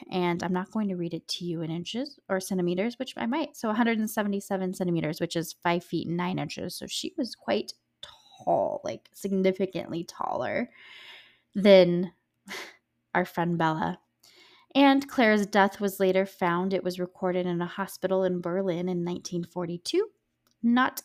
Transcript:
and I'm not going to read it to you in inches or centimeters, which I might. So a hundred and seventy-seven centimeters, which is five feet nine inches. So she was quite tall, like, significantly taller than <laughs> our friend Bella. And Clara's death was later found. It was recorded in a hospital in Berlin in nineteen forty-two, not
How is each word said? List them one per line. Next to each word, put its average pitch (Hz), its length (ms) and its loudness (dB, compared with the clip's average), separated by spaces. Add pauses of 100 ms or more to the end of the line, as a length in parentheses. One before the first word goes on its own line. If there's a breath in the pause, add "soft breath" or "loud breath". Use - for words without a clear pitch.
(100)
and 175 320 0
I'm 170 100 -2
not 180 180 -2
going 214 180 -2
to 180 80 -4
read 170 180 -6
it 160 140 -10
to - 160 -8
you 170 160 -4
in 165 100 -6
inches 196 480 -8 (100)
or 190 120 -2
centimeters, 185 580 -2
which 254 180 -10
I - 100 -4
might. 285 300 -4
So 220 140 -4
a 214 40 -2
hundred 233 240 2
and 220 100 -2
seventy-seven 196 640 -2
centimeters, 165 460 -2
which 165 160 -4
is 160 260 -6
five 175 220 0
feet - 240 -6
nine 175 300 -4
inches. 151 380 -8
So - 100 -12
she - 320 -8
was 247 160 -6
quite - 400 -4 (280)
tall, - 800 -4
like, - 280 -10
significantly 190 920 -2
taller - 640 -4 (840 loud breath)
than 185 580 8 (340)
<laughs> - 680 -18
our 180 100 2
friend 175 340 -2
Bella. 165 400 0 (760 soft breath)
And 277 340 6
Clara's 214 380 4
death 202 340 4
was 196 200 0
later 190 240 4
found. 185 480 0
It 180 120 -2
was 180 160 -4
recorded 180 460 -2
in 175 140 -2
a 175 60 -2
hospital 190 580 -2
in 180 160 0
Berlin 180 480 -2
in 175 160 -2
nineteen 175 400 -6
forty-two, 175 640 -4 (540)
not 240 420 2